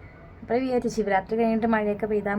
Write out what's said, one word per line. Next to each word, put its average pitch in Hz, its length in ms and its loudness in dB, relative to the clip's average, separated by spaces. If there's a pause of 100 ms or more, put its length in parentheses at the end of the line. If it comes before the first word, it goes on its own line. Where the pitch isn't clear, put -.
(400)
അപ്പോൾ 233 220 -2
വിചാരിച്ചു 247 340 0
ശിവരാത്രി 196 420 0
കഴിഞ്ഞിട്ട് 226 360 2
മഴയൊക്കെ 208 360 0
പെയ്താൽ 202 280 0